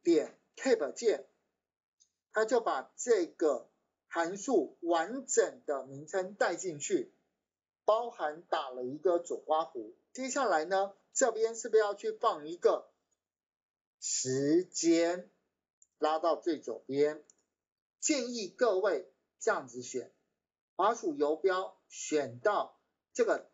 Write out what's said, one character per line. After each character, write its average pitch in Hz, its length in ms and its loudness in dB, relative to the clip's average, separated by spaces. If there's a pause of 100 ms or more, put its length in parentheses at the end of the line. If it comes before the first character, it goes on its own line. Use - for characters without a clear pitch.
点 160 360 2 (180)
tab 220 360 2
键， 202 340 0 (1080)
它 220 120 2
就 233 160 2
把 143 360 -2
这 214 300 2
个 143 420 0 (380)
函 170 300 -2
数 196 440 -2
完 170 460 -2
整 - 400 0
的 135 200 -4
名 139 200 -14
称 190 280 -4
带 202 220 0
进 160 220 -8
去， 143 340 -2 (720)
包 233 260 2
含 160 320 -6
打 151 280 -4
了 127 140 -8
一 131 120 -6
个 175 220 2
左 143 200 -6
刮 156 260 0
弧。 117 300 -12 (180)
接 262 180 -8
下 269 140 -2
来 165 200 2
呢， 190 300 -2 (180)
这 240 200 2
边 226 240 -2
是 240 120 -10
不 214 80 4
是 220 40 8
要 202 140 2
去 214 180 -4
放 175 340 -2
一 170 100 -10
个 170 320 2 (1080)
时 143 680 0
间， - 640 0 (680)
拉 156 220 0
到 160 160 2
最 151 240 -2
左 110 260 -8
边？ 147 380 0 (760)
建 247 320 -2
议 220 160 -6
各 208 300 2
位 185 340 0 (280)
这 220 100 0
样 160 160 -2
子 123 160 -12
选， 120 300 -10 (640)
滑 202 180 4
鼠 165 220 -4
游 147 180 2
标 185 420 0 (120)
选 131 500 -4
到 190 400 0 (340)
这 240 120 2
个 165 300 0